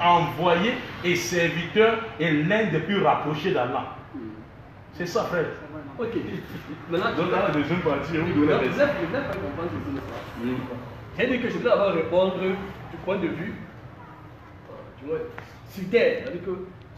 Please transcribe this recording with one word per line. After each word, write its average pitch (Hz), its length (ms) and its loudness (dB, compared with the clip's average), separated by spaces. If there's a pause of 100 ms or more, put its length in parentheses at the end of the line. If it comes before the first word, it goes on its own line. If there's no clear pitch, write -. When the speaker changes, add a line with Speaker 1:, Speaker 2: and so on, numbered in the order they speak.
Speaker 1:
envoyé 170 680 4 (320)
et 175 100 4
serviteur 170 800 4 (260)
et 151 240 2
l'un 208 220 4
des 160 140 2
plus 196 220 0
rapprochés 151 500 2
d'Allah. 127 440 0 (180)
Speaker 2:
Oui. 117 140 -10 (640)
Speaker 1:
C'est 175 160 -6
ça, - 160 0
frère. 170 220 0 (520)
Speaker 2:
Ok. - 180 -4 (720)
Maintenant, 190 280 0
Speaker 1:
Donc, 175 140 2
dans - 120 4
la 151 60 4
deuxième 151 320 2
partie, 151 320 0
je 156 80 2
vous 151 240 4
donne 156 100 6
Speaker 2:
donc, - 60 4
Speaker 1:
les 127 80 2
Speaker 2:
vous - 100 0
avez, 285 120 6 (120)
vous - 120 -2
avez 285 120 -2
pas - 60 -4
compris - 340 -4
ceci, - 240 -6
n'est-ce 139 160 -6
pas ? - 160 -10 (180)
Speaker 1:
Oui. 123 140 -2 (640)
Speaker 2:
J'ai 233 100 2
dit 254 160 2
que 226 60 0
je - 80 -2
voulais 240 120 2
d'abord 196 220 6
répondre 175 480 2
du - 640 -4
point 196 140 0
de 170 100 -2
vue, - 260 -6 (1160)
euh, - 80 -16 (220)
du 135 100 -14
moins, 160 80 -2 (480)
sur 185 220 -8
terre, 220 340 4
c'est-à-dire 175 220 -6
que 185 220 -6 (300)